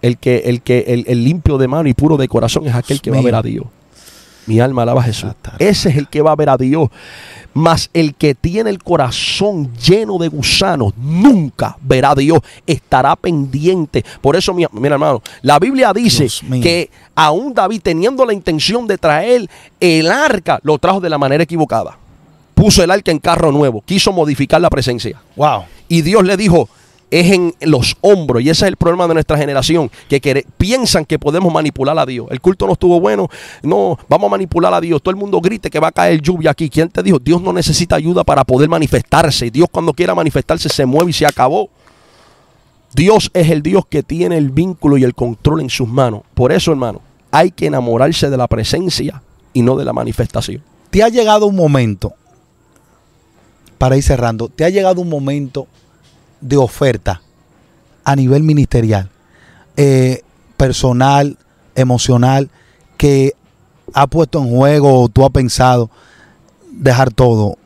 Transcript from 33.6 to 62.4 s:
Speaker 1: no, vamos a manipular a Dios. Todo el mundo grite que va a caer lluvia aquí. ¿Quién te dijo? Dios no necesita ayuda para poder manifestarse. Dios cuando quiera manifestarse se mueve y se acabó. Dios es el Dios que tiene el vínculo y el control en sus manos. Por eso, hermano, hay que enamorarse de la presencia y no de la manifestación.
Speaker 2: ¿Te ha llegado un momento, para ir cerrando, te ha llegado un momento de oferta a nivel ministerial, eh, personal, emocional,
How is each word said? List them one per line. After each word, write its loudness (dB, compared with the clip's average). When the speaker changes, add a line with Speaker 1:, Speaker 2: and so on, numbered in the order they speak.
Speaker 1:
no, 0
vamos 2
a 0
manipular 0
a 0
Dios. -2
Todo -4
el -4
mundo -2
grite -4
que -2
va 0
a -4
caer 0
lluvia 0
aquí. -4
¿Quién 0
te -4
dijo? 2
Dios 0
no -4
necesita -2
ayuda 0
para 2
poder 2
manifestarse. 0
Dios 2
cuando -2
quiera -2
manifestarse -2
se -2
mueve 2
y -2
se 0
acabó. -2
Dios 2
es 2
el 0
Dios 0
que -2
tiene -2
el 0
vínculo 0
y 4
el 0
control -4
en -8
sus -4
manos. -2
Por 2
eso, 0
hermano, -4
hay 2
que -6
enamorarse 0
de -4
la 0
presencia -4
y 0
no 2
de -4
la -4
manifestación. -6
Speaker 2:
¿Te 2
ha 4
llegado 2
un 0
momento, 0
para 2
ir 0
cerrando, -2
te -6
ha 2
llegado 2
un -6
momento -6
de -2
oferta 0
a 0
nivel 2
ministerial, 0
eh, 2
personal, 0
emocional, 0